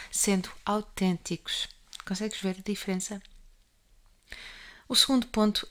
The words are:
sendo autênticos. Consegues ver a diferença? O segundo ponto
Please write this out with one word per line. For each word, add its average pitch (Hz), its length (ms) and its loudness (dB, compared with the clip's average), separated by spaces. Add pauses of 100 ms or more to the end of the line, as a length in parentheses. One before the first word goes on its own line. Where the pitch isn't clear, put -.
(120)
sendo 190 380 2 (160)
autênticos. - 1000 -2 (380)
Consegues 208 360 -6
ver 185 180 -2
a 190 100 -8
diferença? 196 520 -4 (1700)
O 254 60 2
segundo 247 320 6
ponto 214 440 4